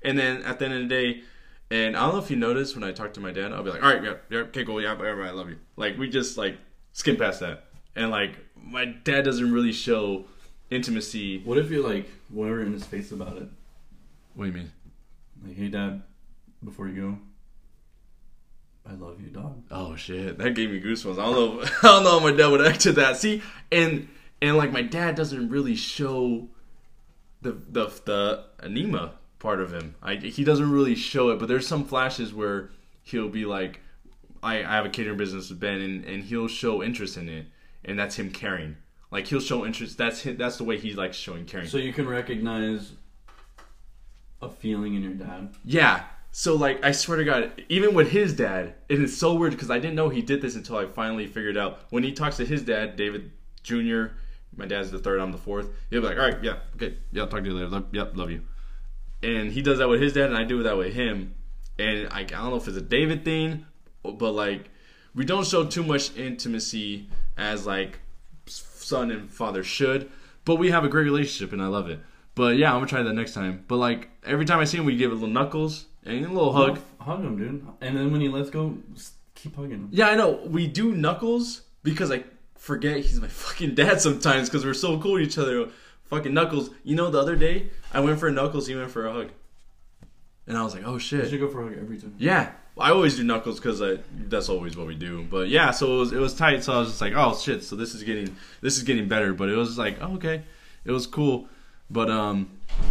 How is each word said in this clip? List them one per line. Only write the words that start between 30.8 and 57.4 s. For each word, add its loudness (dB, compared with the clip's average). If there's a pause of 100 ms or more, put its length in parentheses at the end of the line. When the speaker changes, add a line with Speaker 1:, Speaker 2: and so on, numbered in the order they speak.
Speaker 1:
show 2
it, 0
but -4
there's 0
some -2
flashes -2
where -4 (320)
he'll -4
be -4
like, -6 (640)
I, -2
I -2
have 2
a -4
catering -4
business -4
with -12
Ben, -4
and, -6
and -8
he'll -4
show -2
interest -6
in -8
it, -10 (400)
and -6
that's -4
him -6
caring. -6 (360)
Like, -4
he'll 0
show -4
interest. -8
That's -2
hi-, -4
that's -4
the -6
way -2
he -6
likes -6
showing -10
caring. -10
Speaker 2:
So -2
you -2
can -2
recognize -4 (1500)
a -12
feeling -4
in -2
your -6
dad? -10 (120)
Speaker 1:
Yeah. 6 (280)
So, 2
like, 2
I 6
swear 0
to 4
God, 0
even 6
with 8
his 4
dad, -2 (120)
it 4
is 0
so 4
weird 2
'cause -4
I 2
didn't -4
know 2
he -2
did 0
this -4
until -6
I -2
finally -4
figured -4
out. -2 (100)
When 0
he 0
talks -2
to -2
his 0
dad, -2
David -4 (320)
Junior, -2 (420)
my -10
dad's -4
the -6
third, 2
I'm -2
the -8
fourth, -4 (220)
he'll 0
be 0
like, -2
"All 2
right, -2
yeah, -2 (180)
okay, -6 (140)
yeah, -2
talk -4